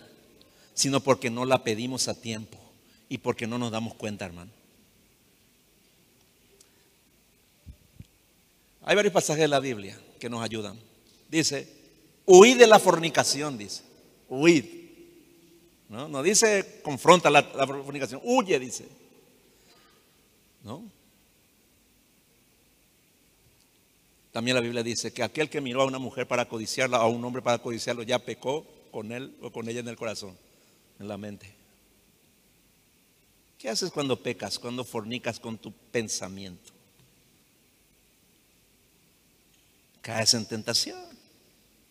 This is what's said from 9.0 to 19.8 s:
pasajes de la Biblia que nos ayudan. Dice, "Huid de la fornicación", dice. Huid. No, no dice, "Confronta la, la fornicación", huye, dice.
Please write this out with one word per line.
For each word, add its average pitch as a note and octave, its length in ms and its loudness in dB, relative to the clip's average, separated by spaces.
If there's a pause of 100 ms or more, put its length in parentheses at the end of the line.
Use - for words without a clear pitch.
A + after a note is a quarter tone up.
pasajes D#3+ 280 0
de D#3 60 4
la C#3+ 120 2
Biblia G#2+ 400 -8 (200)
que B2 100 -12
nos A#2 120 -8
ayudan. A2 380 -8 (500)
Dice, C#3+ 380 -2 (580)
"Huid G#3+ 320 12
de A#3 100 12
la G#3+ 120 10
fornicación", D3+ 800 0
dice. G#2 260 -14 (460)
Huid. D3+ 360 4 (1200)
No, A#2+ 180 -12
no C#3 140 -6
dice, G#3 640 2
"Confronta D#3 460 4
la, D3 120 6
la C3+ 260 -4
fornicación", C#3 560 -10
huye, G#3 360 0
dice. B2+ 280 -12 (1800)